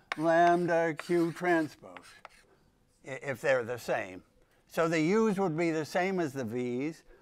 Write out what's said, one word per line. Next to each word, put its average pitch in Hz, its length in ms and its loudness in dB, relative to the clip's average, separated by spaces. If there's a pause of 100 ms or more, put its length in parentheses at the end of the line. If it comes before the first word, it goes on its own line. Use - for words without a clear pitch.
(180)
lambda 165 800 4
Q 170 360 0
transpose, 160 580 -2 (1160)
i-, 131 140 -8
if 135 200 -6
they're 131 220 4
the 117 160 -6
same. 101 420 -4 (460)
So 170 200 0
the 165 140 2
U's 202 380 2
would 165 180 0
be 170 140 0
the 156 140 -2
same 185 340 -2
as 147 140 -2
the 139 100 -6
V's 123 600 -4 (180)